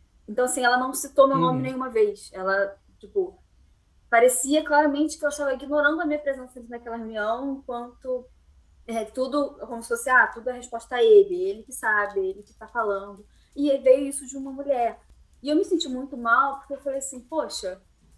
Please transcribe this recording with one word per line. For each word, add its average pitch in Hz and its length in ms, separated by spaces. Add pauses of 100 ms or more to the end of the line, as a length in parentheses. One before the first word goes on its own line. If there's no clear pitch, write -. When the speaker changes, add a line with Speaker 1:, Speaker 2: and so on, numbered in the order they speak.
(280)
Speaker 1:
Então, 214 160
assim, 254 200
ela 247 120
não 262 160
citou 277 360
meu 277 100
nome 254 200
Speaker 2:
Uhum. 254 40
Speaker 1:
nenhuma 262 260
vez. 214 440
Ela, 196 440 (220)
tipo, 196 400 (720)
parecia 254 540
claramente 302 540
que - 60
eu 294 40
estava 285 260
ignorando 294 460
a 339 60
minha 294 120
presença 262 400
ali 233 100
naquela 233 280
reunião, 226 640
enquanto 247 680 (600)
é 226 180
tudo 262 520 (100)
como 233 160
se - 60
fosse, 240 220
ah, 247 160
tudo 233 240
é - 20
resposta 247 440
a 240 60
ele, 202 400
ele 202 200
que - 100
sabe, 202 480
ele 196 220
que - 120
tá 214 140
falando. 202 560 (300)
E 285 160
aí 269 120
veio 262 240
isso 277 200
de 269 100
uma 269 160
mulher. 262 480 (420)
E 262 60
eu 302 80
me 339 80
senti 320 240
muito 262 280
mal, 240 420
porque - 160
eu 269 60
falei 277 180
assim, 254 220
"Poxa, 208 600 (380)